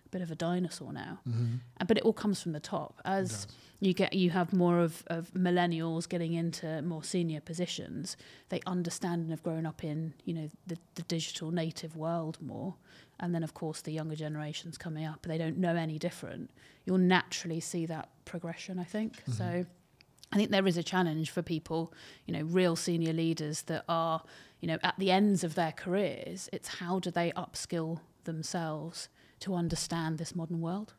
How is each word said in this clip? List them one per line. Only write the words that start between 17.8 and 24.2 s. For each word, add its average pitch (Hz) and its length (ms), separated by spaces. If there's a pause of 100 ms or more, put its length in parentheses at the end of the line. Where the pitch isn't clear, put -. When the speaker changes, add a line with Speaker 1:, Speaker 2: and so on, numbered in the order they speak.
Speaker 1:
that 160 240 (140)
progression, 175 540
I 175 60
think. 214 380
Speaker 2:
Mm-hmm. 131 100
Speaker 1:
So 175 340 (680)
I - 40
think 202 140
there 190 160
is 170 100
a 175 60
challenge 160 480
for 175 120
people, 165 500 (340)
you - 80
know, 160 80
real 170 340
senior 165 360
leaders 160 500
that - 260
are, 165 340 (380)